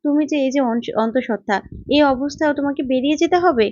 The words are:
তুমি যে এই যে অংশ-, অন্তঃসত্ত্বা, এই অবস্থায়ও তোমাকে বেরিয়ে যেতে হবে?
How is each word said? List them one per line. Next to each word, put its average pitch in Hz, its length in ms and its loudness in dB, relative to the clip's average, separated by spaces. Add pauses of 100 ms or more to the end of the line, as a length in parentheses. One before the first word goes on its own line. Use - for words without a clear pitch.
তুমি 294 220 2
যে 302 100 -2
এই 269 140 0
যে 277 100 0
অংশ-, 233 360 -2
অন্তঃসত্ত্বা, 220 600 -2 (320)
এই 190 140 4
অবস্থায়ও 285 520 0
তোমাকে 285 280 -4
বেরিয়ে 262 340 0
যেতে 339 200 2
হবে? 302 360 2